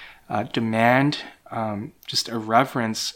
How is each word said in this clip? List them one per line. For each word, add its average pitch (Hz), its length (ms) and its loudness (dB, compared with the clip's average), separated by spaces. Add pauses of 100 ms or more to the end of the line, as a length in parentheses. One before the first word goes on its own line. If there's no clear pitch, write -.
(280)
uh, 110 140 -2
demand, 120 760 2 (320)
um, 110 420 -6 (140)
just - 220 -4
a 117 100 -4
reverence 110 760 0